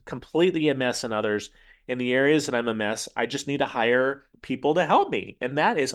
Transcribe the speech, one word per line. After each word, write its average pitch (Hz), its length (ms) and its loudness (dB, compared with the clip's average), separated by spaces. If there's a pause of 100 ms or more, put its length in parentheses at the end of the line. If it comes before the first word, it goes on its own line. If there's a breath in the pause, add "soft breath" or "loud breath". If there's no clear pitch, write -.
completely 160 640 0
a 139 60 2
mess 127 300 -2
in 117 80 -4
others. 107 380 0 (380 soft breath)
In 127 100 -4
the 123 160 0
areas 143 320 4
that 131 80 -4
I'm 120 140 0
a 113 60 0
mess, 107 420 -4
I 117 100 -2
just 135 200 -6
need 143 120 -4
to 143 80 0
hire 127 580 0 (180)
people 131 320 -2
to 170 120 2
help 294 240 2
me. 101 300 -6
And 131 180 -4
that 185 200 2
is 131 160 -2